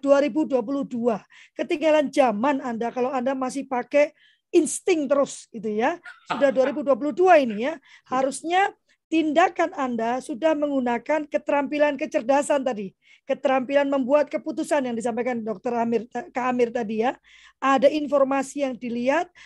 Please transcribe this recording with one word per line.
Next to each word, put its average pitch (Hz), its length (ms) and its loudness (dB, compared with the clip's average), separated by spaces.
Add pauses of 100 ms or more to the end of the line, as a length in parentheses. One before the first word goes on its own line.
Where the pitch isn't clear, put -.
dua 277 240 4
ribu 294 240 -2
dua 247 160 0
puluh 277 160 -4
dua. 233 400 -4 (320)
Ketinggalan 302 560 0
zaman 269 560 0
Anda 233 240 -6
kalau 247 240 -4
Anda 269 240 -2
masih 262 320 -6
pakai 285 480 0 (320)
insting 320 560 2
terus 269 480 0
gitu 220 160 -8
ya. 247 320 -2 (240)
Sudah 269 240 2
dua 262 240 2
ribu 302 80 -6
dua 269 160 2
puluh 277 160 -4
dua 359 240 6
ini 233 320 0
ya. 320 80 -6 (320)
Harusnya 311 640 0 (400)
tindakan 330 640 2
Anda 247 480 -4
sudah 311 320 -2
menggunakan 285 720 -2
keterampilan 294 720 0
kecerdasan 285 640 0
tadi. 208 320 -6 (280)
Keterampilan 269 640 0
membuat 277 400 2
keputusan 311 560 -2
yang 247 80 -4
disampaikan 233 480 -4
Dokter 220 320 -6
Amir, 233 400 -2
Kak 240 320 -8
Amir 247 240 0
tadi 220 320 -4
ya. 254 160 -2 (400)
Ada 269 320 4
informasi 277 800 0
yang 254 80 -8
dilihat, 247 560 -2 (140)